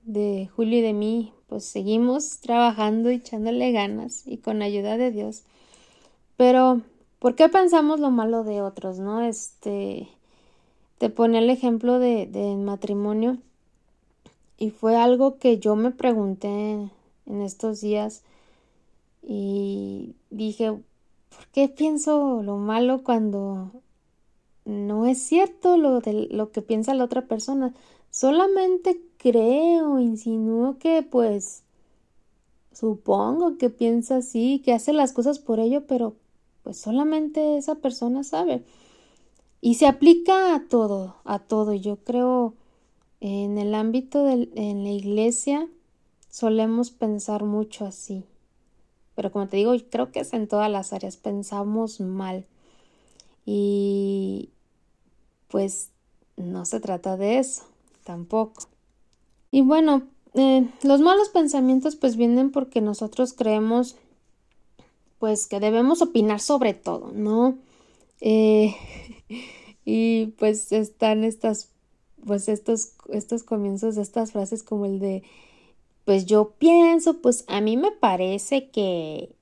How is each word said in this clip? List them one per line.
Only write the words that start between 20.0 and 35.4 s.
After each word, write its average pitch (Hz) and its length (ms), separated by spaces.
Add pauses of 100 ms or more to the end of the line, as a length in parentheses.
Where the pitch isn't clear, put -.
dije, 220 420
"¿Por - 800
qué 277 160
pienso 294 720
lo 202 160
malo 240 460
cuando 196 680 (920)
no 208 420
es 262 160
cierto 359 540
lo 269 240
de, 214 300
lo 214 220
que 208 100
piensa 220 320
la 254 100
otra 254 220
persona? 254 480 (360)
Solamente 370 880 (180)
creo, 277 800
insinúo 226 800
que, 320 240
pues, 226 600 (1080)
supongo 220 840
que 247 120
piensa 233 480
así, 254 460
que 254 80
hace 240 200
las 285 200
cosas 277 260
por 226 220